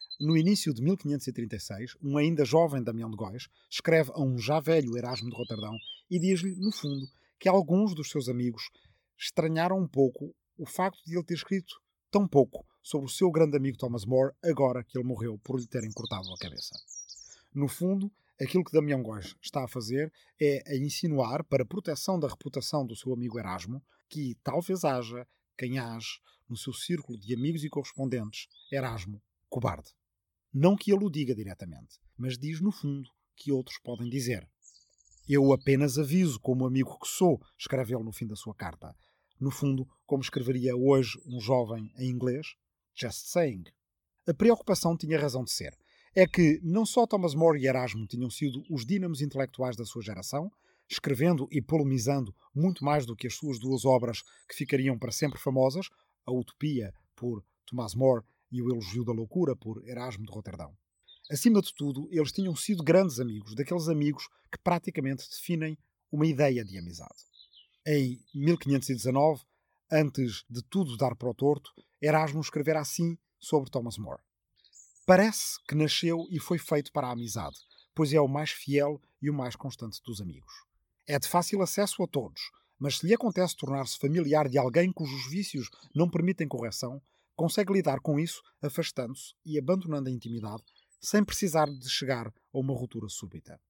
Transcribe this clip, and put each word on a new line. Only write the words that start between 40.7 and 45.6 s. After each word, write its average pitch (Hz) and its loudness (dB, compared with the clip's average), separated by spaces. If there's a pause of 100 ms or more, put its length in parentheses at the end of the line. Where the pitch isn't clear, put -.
hoje 127 4
um 123 -8
jovem 110 0
em 127 -4
inglês, 127 -4 (400)
"Just - -10
saying." 123 0 (600)
A 165 2
preocupação 185 4
tinha 156 0
razão 131 0
de 117 -6
ser. - -8 (380)